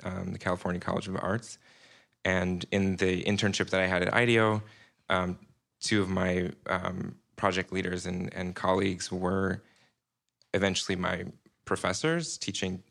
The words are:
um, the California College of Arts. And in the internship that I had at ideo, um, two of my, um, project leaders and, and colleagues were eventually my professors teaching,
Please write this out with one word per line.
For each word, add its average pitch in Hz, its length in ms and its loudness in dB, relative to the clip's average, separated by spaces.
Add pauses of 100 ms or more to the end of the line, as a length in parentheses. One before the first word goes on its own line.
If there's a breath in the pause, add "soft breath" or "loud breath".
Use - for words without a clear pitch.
um, 92 300 -4
the 95 60 -8
California 90 400 -2
College 92 280 -4
of 95 100 -4
Arts. - 400 -4 (680 soft breath)
And 90 480 0
in 95 260 2
the 92 260 2
internship 101 480 2
that 95 100 2
I 92 60 4
had 90 160 2
at - 100 2
ideo, 110 480 4 (480 loud breath)
um, 92 300 0 (400)
two 104 220 2
of 92 80 0
my, 92 420 0 (160)
um, 92 480 -4 (220)
project 92 360 0
leaders 90 320 -2
and, 90 280 -4
and 90 200 -6
colleagues 92 580 0
were 95 520 0 (920 soft breath)
eventually 95 400 2
my 90 280 -2 (400)
professors 151 760 0
teaching, 92 520 -4